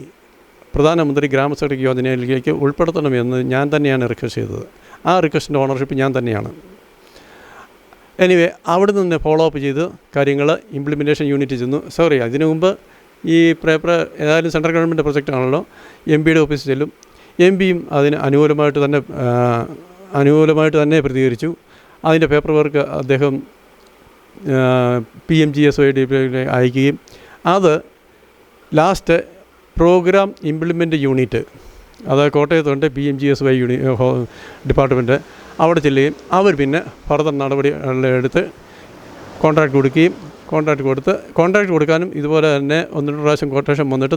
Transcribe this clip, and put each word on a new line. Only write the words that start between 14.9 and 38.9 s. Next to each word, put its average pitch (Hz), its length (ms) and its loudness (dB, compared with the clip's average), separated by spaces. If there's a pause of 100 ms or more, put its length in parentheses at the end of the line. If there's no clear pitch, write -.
പ്രൊജക്റ്റ് 147 300 -2
ആണല്ലോ, 131 240 0 (560)
എം 156 100 2
പിയുടെ 160 200 4
ഓഫീസിൽ 143 260 -4
ചെല്ലും. 139 180 -2 (560)
എം 190 140 6
പിയും 180 280 0 (100)
അതിന് 143 280 2
അനുകൂലമായിട്ട് 147 600 2
തന്നെ, 143 140 0 (240)
ആ, 123 40 0 (920)
അനുകൂലമായിട്ട് 156 640 4
തന്നെ 151 240 2
പ്രതികരിച്ചു. 131 440 -2 (560)
അതിൻ്റെ 160 280 4
പേപ്പർ 147 260 0
വർക്ക് 147 220 0 (180)
അദ്ദേഹം, 135 340 0 (1200)
ആ, - 20 2 (680)
പി 160 80 0 (100)
എം 147 100 -2
ജി 147 140 0
എസ് 143 120 0
വൈ 139 60 4 (100)
ഡി 135 140 2
പി 135 40 2 (420)
അയക്കുകയും 131 420 2 (560)
അത് 180 180 2 (1080)
ലാസ്റ്റ് 170 380 2 (600)
പ്രോഗ്രാം 180 560 2 (160)
ഇംപ്ലിമെന്റ് 165 540 -2
യൂണിറ്റ്, 131 360 0 (720)
അത് 139 260 2
കോട്ടയത്തുണ്ട്, 147 480 0 (100)
പി 139 60 -6
എം 143 200 -2
ജി 143 120 0
എസ് 135 100 -2
വൈ 131 200 2
യൂണി-, 127 180 -2 (200)
ഹോ-, 127 260 0 (420)
ഡിപ്പാർട്ട്മെന്റ്, 131 480 0 (420)
അവിടെ 170 200 2
ചെല്ലുകയും 139 360 2 (160)
അവർ 190 300 4
പിന്നെ 143 220 0 (260)
ഫർദർ 151 340 0
നടപടി 139 260 0 (500)
എടുത്ത് 131 240 -2 (960)